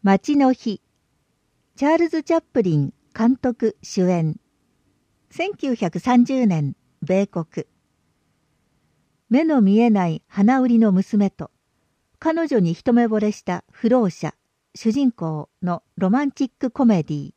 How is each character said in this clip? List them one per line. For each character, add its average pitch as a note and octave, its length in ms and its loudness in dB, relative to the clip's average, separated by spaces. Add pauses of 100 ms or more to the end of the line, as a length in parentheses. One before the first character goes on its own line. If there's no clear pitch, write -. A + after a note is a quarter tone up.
街 G3 340 2
の C4+ 160 4
日。 - 280 -6 (960)
チ C4+ 100 -2
ャ D#4 80 4
ー E4 40 2
ル E4 100 0
ズ・ D#4+ 140 -4
チ E4 120 -2
ャ E4 40 2
ッ D#4+ 40 -4 (100)
プ A#3 100 0
リ E3+ 140 0
ン C#3+ 160 -2 (240)
監 A#3+ 200 2
督 A#3 460 -4
主 F3+ 260 -2
演。 E3 320 -2 (920)
千 F#4+ 240 -6
九 C4+ 200 -4
百 F3+ 240 -6
三 B3 260 2
十 B3+ 220 -2
年、 D#3 300 -2 (260)
米 F#3 240 0
国。 - 400 -10 (1600)
目 C4+ 140 2
の D4 180 2
見 G3 160 4
え A#3+ 100 2
な G3 200 2
い D#3+ 200 -6
花 A#3+ 320 2
売 B3+ 80 0
り A#3 100 2
の A3 140 4
娘 G3 380 0
と、 - 200 -16 (680)
彼 D#4+ 280 -2
女 C#4+ 120 0
に E3+ 160 0
一 - 180 -2
目 A#3+ 140 4
惚 A3 120 -2
れ G#3 140 -2
し - 100 -12
た F3+ 280 -8
不 - 180 -4
老 A#3 220 2
者、 - 240 -10 (400)
主 - 180 -4
人 C4+ 180 0
公 D#3+ 380 -8 (140)
の F3 200 -6 (140)
ロ F#3 140 -2
マ C4+ 140 0
ン C#4 80 -4
チ - 120 -4
ッ B3 140 -8
ク C4 120 -4
コ - 140 -2
メ G3+ 180 4
デ D3+ 120 -6
ィ。 C#3+ 220 -10